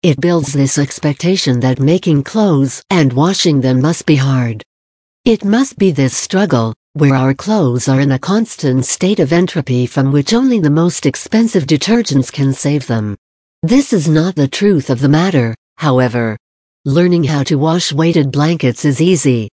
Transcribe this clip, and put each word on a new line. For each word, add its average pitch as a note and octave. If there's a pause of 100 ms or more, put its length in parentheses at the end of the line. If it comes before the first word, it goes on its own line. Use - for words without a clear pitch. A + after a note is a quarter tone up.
It C#3+
builds E3
this C#3
expectation D3
that C3
making D3+
clothes D#3+
and C3+
washing D#3
them B2+
must D#3+
be D3+
hard. B2+ (640)
It A3
must A3+
be G3
this C3+
struggle, C#3 (220)
where C#3+
our C3+
clothes C#3+
are C3+
in C#3
a B2+
constant D#3
state G3
of D3
entropy D3+
from C3+
which C#3+
only A#3+
the D3+
most E3
expensive A3
detergents D3
can C3+
save C#3+
them. G#2+ (440)
This B3
is E3
not D#3+
the C#3
truth G3
of B2
the C#3
matter, D3+ (220)
however. B2 (480)
Learning E3+
how C#3+
to D#3
wash D#3+
weighted D#3
blankets D3
is C#3+
easy. C3+